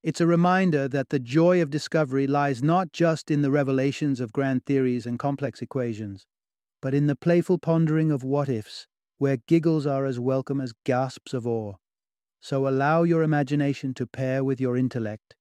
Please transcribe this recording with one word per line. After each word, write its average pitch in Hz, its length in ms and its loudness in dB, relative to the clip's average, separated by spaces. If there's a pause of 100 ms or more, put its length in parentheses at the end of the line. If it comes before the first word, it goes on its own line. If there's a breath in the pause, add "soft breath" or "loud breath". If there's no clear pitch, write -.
It's 160 160 -4
a 165 60 4
reminder 170 600 4
that 135 200 -2
the 147 100 -2
joy 165 440 4
of 147 80 -2
discovery 139 560 0
lies 143 360 -2
not 165 300 2
just 165 380 0
in 147 100 2
the 139 100 2
revelations 135 720 0
of 113 140 -8
grand 135 320 -2
theories 127 400 0
and 120 120 -6
complex 139 440 -6
equations, 110 640 -6 (560)
but 135 100 -2
in 143 140 2
the 143 100 0
playful 175 400 2
pondering 160 560 2
of 131 100 -2
what-ifs, 131 640 -4 (300)
where 135 220 0 (100)
giggles 160 380 2
are 135 180 -2
as 123 160 -4
welcome 131 400 -2
as 123 140 -8 (100)
gasps 127 480 -2
of 120 140 -4
awe. 110 300 -4 (680)
So 135 260 -2
allow 143 360 2
your 165 180 2
imagination 143 720 0
to 123 120 -6
pair 131 380 -2
with 135 160 -2
your 123 160 0
intellect 117 640 -4